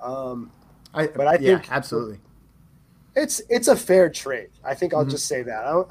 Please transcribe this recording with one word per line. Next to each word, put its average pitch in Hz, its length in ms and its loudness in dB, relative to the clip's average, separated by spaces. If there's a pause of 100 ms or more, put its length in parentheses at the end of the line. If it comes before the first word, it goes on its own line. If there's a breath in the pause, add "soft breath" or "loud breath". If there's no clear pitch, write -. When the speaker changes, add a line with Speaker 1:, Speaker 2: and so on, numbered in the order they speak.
Speaker 1:
Um, 127 480 -8 (420)
Speaker 2:
I, 156 140 0
Speaker 1:
but 143 200 0
I 160 80 4
Speaker 2:
yeah, 175 240 4
Speaker 1:
think - 120 -12
Speaker 2:
absolutely. 117 480 -4 (960)
Speaker 1:
it's, - 320 -2
it's 240 220 2
a 233 80 8
fair 185 320 6
trade. 120 400 -8 (160)
I 139 100 -4
think 175 180 -2
I'll 151 100 2
Speaker 2:
Mm-hmm. 135 80 -2
Speaker 1:
just 143 160 -6
say 127 160 -4
that. 113 200 -8
I 135 80 -4
don't, 180 200 0